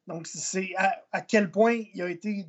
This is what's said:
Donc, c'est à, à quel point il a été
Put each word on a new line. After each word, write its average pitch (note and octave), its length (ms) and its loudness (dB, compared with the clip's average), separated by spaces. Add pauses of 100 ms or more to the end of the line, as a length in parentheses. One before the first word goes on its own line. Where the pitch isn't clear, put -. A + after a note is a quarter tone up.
Donc, E3 200 -8
c'est F#3 480 -6
à, F#3+ 280 0 (100)
à F3+ 80 -2
quel G3+ 280 4
point A3+ 340 4 (100)
il F#3 80 -8
a F3+ 80 -2
été G3 400 -6